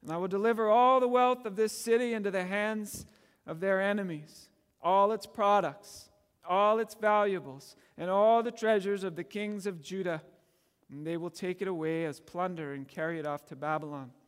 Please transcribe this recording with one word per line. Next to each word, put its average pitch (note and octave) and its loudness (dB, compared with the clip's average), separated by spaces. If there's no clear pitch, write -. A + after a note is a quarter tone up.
And D3 -14
I D#3+ -6
will F3+ -4
deliver G#3+ 0
all B3+ 6
the B3+ 0
wealth B3 2
of G#3 -6
this G#3+ 0
city A#3 0
into G3+ -4
the F#3 -2
hands G#3 -4
of D#3+ -10
their F#3+ 2
enemies, F#3+ -4
all G3 4
its A3 -6
products, G3+ 0
all G#3 4
its A3 -4
valuables, G3 0
and E3 -6
all A3 6
the A#3 -2
treasures G3+ 0
of F3 -6
the E3+ -8
kings G#3 -8
of F3 -8
Judah. F3 -4
And D3 -12
they E3+ -4
will E3+ -6
take F3+ -8
it F#3+ -4
away D#3+ -2
as D3 -8
plunder F3 -6
and C#3 -12
carry E3 -6
it D3+ -6
off D3 -6
to D#3+ -14
Babylon. D3 -6